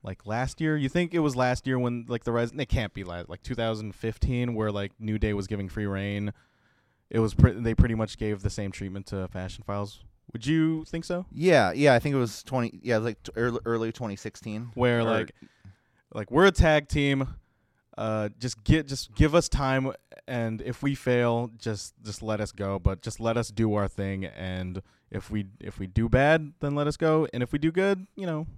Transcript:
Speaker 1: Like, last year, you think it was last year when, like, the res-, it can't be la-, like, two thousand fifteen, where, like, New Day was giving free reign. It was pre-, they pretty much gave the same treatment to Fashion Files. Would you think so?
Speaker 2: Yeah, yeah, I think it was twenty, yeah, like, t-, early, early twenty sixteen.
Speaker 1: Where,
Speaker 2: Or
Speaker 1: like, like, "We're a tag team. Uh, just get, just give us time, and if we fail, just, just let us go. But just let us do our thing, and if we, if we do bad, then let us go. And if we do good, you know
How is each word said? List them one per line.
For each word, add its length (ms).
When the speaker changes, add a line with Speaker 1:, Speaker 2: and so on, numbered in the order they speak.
Speaker 1:
Like, 240
last 340
year, 160
you 100
think 280
it 40
was 160
last 300
year 140
when, 280
like, 180
the 60
res-, 200
it 180
can't 240
be 100
la-, 240
like, 140
two 140
thousand 400
fifteen, 580
where, 180
like, 280
New 180
Day 160
was 140
giving 200
free 200
reign. 440
It 80
was 160
pre-, 260
they 140
pretty 220
much 240
gave 240
the 80
same 200
treatment 360
to 220
Fashion 360
Files. 380
Would 140
you 400
think 200
so? 260
Speaker 2:
Yeah, 400
yeah, 240
I 40
think 140
it 60
was 240
twenty, 400
yeah, 140
like, 260
t-, 120
early, 300
early 260
twenty 240
sixteen. 600
Speaker 1:
Where, 240
Speaker 2:
Or 60
Speaker 1:
like, 260
like, 160
"We're 160
a 60
tag 360
team. 400
Uh, 400
just 260
get, 240
just 280
give 180
us 160
time, 420
and 340
if 220
we 100
fail, 640
just, 460
just 180
let 200
us 100
go. 260
But 240
just 180
let 180
us 120
do 240
our 140
thing, 380
and 580
if 220
we, 160
if 200
we 80
do 220
bad, 500
then 160
let 100
us 120
go. 360
And 80
if 100
we 60
do 140
good, 340
you 100
know 220